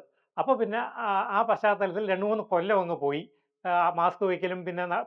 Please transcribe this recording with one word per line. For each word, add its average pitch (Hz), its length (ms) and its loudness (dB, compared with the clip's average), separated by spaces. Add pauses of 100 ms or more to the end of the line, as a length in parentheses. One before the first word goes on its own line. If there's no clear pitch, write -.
(400)
അപ്പോൾ 254 180 2
പിന്നെ, 214 200 -2
ആ, 226 520 -2
ആ 208 120 2
പശ്ചാത്തലത്തിൽ 202 720 2
രണ്ട് 190 140 0
മൂന്ന് 214 180 0
കൊല്ലം 190 360 2
അങ്ങ് 170 160 0
പോയി. 147 340 -2 (360)
ആ, 175 300 2
മാസ്ക് 175 300 2
വയ്ക്കലും 185 400 -2
പിന്നെ 180 200 -4
ന-, 180 200 -2